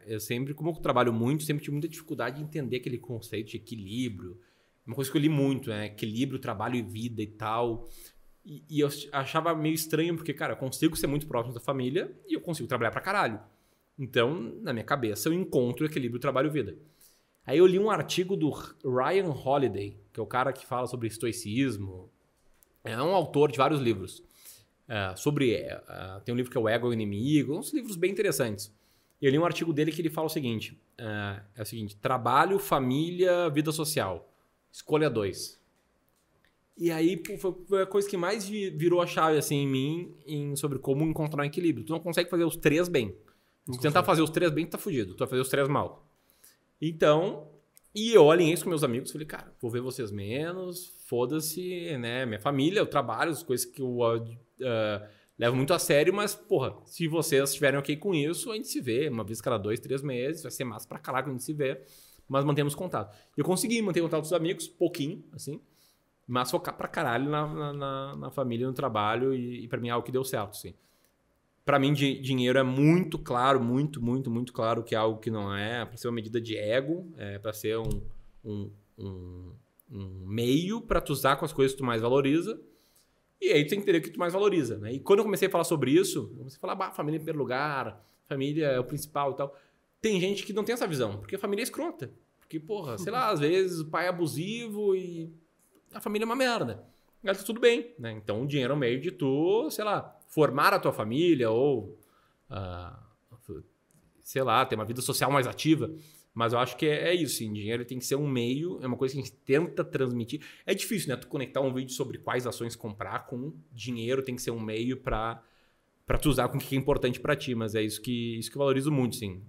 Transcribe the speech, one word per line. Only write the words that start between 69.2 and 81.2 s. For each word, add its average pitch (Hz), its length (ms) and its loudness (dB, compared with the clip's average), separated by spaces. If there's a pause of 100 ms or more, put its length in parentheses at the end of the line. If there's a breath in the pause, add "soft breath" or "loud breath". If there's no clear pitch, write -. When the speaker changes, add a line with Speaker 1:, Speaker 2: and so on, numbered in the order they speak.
Speaker 1:
e, 123 300 -6
e 120 40 -12
pra 120 120 -4
mim 117 80 -4
é - 20 -2
algo 120 160 0
que 127 60 -8
deu 127 100 2
certo, 113 280 -4
assim. - 240 -14 (920 soft breath)
Pra 139 100 6
mim, 139 140 4
di-, 135 260 2
dinheiro 127 400 2
é 131 40 8
muito 151 560 4
claro, 127 440 4
muito, 127 400 0
muito, 127 280 0
muito 120 240 -2
claro 117 280 0
que 117 120 -4
é 110 40 2
algo 110 220 2
que 117 100 -4
não 101 240 -4
é 110 300 -4
pra 117 140 -12
ser 123 100 -6
uma 117 60 -2
medida 113 260 -4
de 110 160 -4
ego, 143 640 0
é 101 200 -10
pra 107 140 -6
ser 107 260 -2
um, 117 220 -2 (420 soft breath)
um, 104 280 -8 (280)
um, 90 540 -12 (400)
um 95 340 -10
meio 139 540 0
pra 185 180 2
tu 160 140 -2
usar 135 240 2